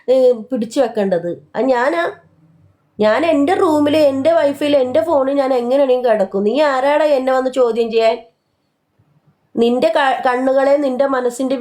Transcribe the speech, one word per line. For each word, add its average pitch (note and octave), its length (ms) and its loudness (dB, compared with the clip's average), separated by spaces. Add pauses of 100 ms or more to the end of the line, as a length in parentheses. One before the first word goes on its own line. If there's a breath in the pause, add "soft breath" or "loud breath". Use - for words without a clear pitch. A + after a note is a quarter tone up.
(120)
ഏ, C4 40 4 (340)
പിടിച്ചു B3 340 -4
വെക്കേണ്ടത്. F#3+ 480 -2 (240)
അത് A3+ 100 -2 (100)
ഞാനാ, D4+ 280 0 (1000)
ഞാൻ A3 180 2 (100)
എൻ്റെ C#4+ 300 0
റൂമിൽ, D4+ 340 2 (160)
എൻ്റെ C4+ 260 0
വൈഫൈയിൽ, C#4+ 460 0
എൻ്റെ B3+ 240 0
ഫോണിൽ C#4 340 0
ഞാൻ C4 180 -2
എങ്ങനെയാണെങ്കിലും B3+ 480 0
കിടക്കും. G3 400 0
നീ A3+ 60 0 (180)
ആരാടാ C#4+ 340 0 (120)
എന്നെ C4 200 -2
വന്ന് B3+ 220 -2
ചോദ്യം A#3 360 0
ചെയ്യാൻ? A3+ 220 2 (1500)
നിന്റെ B3+ 340 0
ക-, C4+ 200 0 (120)
കണ്ണുകളെ C4 460 0 (100)
നിന്റെ C4 220 -2 (100)
മനസ്സിൻ്റെ B3+ 440 -4